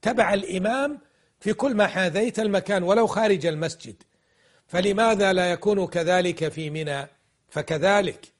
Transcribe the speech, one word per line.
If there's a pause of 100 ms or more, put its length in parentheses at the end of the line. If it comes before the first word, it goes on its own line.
تبع
الإمام (400)
في
كل
ما
حاذيت
المكان
ولو
خارج
المسجد، (640)
فلماذا
لا
يكون
كذلك
في
منى؟ (420)
فكذلك. (120)